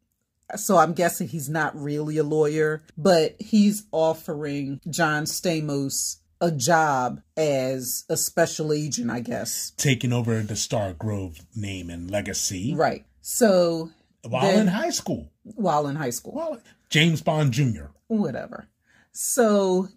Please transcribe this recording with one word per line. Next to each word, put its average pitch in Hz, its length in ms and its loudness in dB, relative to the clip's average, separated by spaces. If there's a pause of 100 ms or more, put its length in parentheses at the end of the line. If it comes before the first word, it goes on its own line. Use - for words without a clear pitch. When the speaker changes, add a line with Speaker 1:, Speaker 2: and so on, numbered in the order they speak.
(580)
Speaker 1:
so 208 200 2
I'm 165 160 6
guessing 170 360 0
he's 139 200 -8
not 156 320 -2
really 151 360 -4
a 151 80 4
lawyer, 151 580 2 (140)
but 160 420 4
he's 208 520 4
offering 147 960 -2
John 151 340 0
Stamos 151 960 -2 (240)
a 170 100 2
job 143 720 2 (160)
as 131 720 -2
a 160 80 -2
special 165 560 0
agent, 151 360 -4
I 123 120 -4
guess. 117 560 -6
Speaker 2:
Taking 127 340 2
over 117 300 0
the 107 140 -6
Stargrove 98 840 -4 (160)
name 98 340 -6
and 85 220 -10
legacy. 101 640 -4
Speaker 1:
Right. 147 300 0 (160)
So 170 680 2 (360)
Speaker 2:
While 127 140 -2
Speaker 1:
then 185 180 4
Speaker 2:
in 214 80 4
high 233 220 0
school. - 420 -6 (120)
Speaker 1:
While 151 440 0
in 139 80 -4
high 147 140 -4
school. - 260 -10
Speaker 2:
Well, 311 260 -8 (280)
James 160 320 4
Bond 156 320 0
Junior. 104 380 -2 (160)
Speaker 1:
Whatever. 180 600 -4 (480)
So 196 800 2